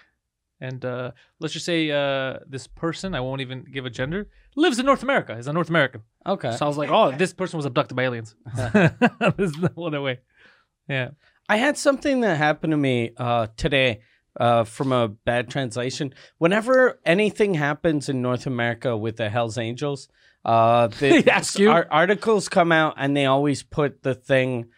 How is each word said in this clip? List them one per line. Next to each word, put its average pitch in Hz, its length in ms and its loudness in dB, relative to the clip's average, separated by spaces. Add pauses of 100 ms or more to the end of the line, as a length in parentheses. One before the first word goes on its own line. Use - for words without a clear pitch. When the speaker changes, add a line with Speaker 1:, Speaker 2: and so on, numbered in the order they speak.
(600)
Speaker 1:
and, 131 240 -10
uh, 127 260 -8 (280)
let's 156 140 -8
just 160 120 -10
say, 160 260 0
uh, 139 560 -2
this 131 200 -12
person, 170 460 -8
I 139 60 -4
won't 131 220 -6
even 127 300 -12
give 131 140 -8
a 127 40 -8
gender, 147 400 -6 (260)
lives 285 240 2
in 254 60 -4
North 269 180 2
America. 233 340 -2
Is 117 100 -12
a 147 60 -4
North 165 160 -2
American. 139 320 0 (240)
Speaker 2:
Okay. 151 300 -2
Speaker 1:
So 135 100 -2
I - 40 0
was 143 80 -4
like, 147 120 -4
"Oh, 185 220 4
this 175 220 -2
person 175 240 -6
was 147 80 -4
abducted 131 300 -2
by 123 80 0
aliens." 117 320 -6 (100)
<laughs> 113 100 -12 (840)
There's 175 200 -2
no 170 280 -4
other 147 160 -4
way. 131 180 -4 (680)
Yeah. 131 220 -4 (400)
Speaker 2:
I 214 80 2
had 277 220 0
something 277 420 0
that 190 160 2
happened 151 340 0
to 151 60 0
me, 127 400 0
uh, 120 300 0 (100)
today, 131 440 0 (380)
uh, 117 260 4
from 135 260 -6
a 120 160 2
bad 120 420 -4
translation. 131 640 -6 (240)
Whenever 226 680 2
anything 202 500 2
happens 147 520 -2
in 131 140 -2
North 123 240 -2
America 120 500 -2
with 110 220 -6
the 110 120 -4
Hells 117 280 -4
Angels, 123 500 -6 (380)
uh, 117 420 4
Speaker 1:
<laughs> 107 120 -12
Speaker 2:
the 226 240 6
Speaker 1:
They 247 80 4
ask 190 260 -2
you? 202 140 6
Speaker 2:
ar-, - 180 2
articles 196 600 2
come 170 220 4
out 156 260 4
and 139 200 0
they 139 80 2
always 139 380 2
put - 400 -4
the 131 100 -2
thing, 127 540 -2 (100)